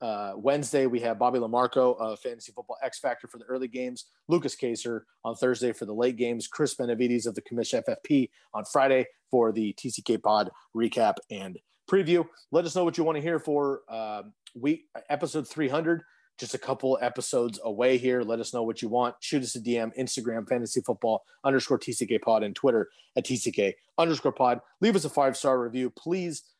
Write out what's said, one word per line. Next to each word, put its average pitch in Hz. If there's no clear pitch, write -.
uh, 104
Wednesday, 139
we 120
have 113
Bobby 123
Lamarco 123
of 110
Fantasy 117
Football 120
X 127
Factor 123
for 120
the 117
early 127
games, 123
Lucas 160
Kaser 117
on 117
Thursday 123
for 104
the 104
late 120
games, 120
Chris -
Benavides 120
of 107
the 101
Commish 117
F 113
F -
P 135
on 104
Friday 135
for 117
the 107
T -
C 113
K 110
Pod 104
recap 113
and 95
preview. 170
Let 170
us 160
know 180
what 170
you 165
wanna 156
hear 160
for, 143
uh, 107
week, 139
episode 147
three 151
hundred, 165
just -
a 131
couple 131
episodes 120
away 123
here. 123
Let 113
us -
know 120
what 113
you 113
want. 120
Shoot 139
us 117
a 120
D 120
M, 113
Instagram, 113
Fantasy 120
Football 110
underscore 135
T 120
C 113
K 107
Pod, 110
and 101
Twitter 117
at -
T 127
C 104
K 98
underscore 160
pod. 123
Leave 196
us 156
a 143
five-star 135
review, 120
please, 175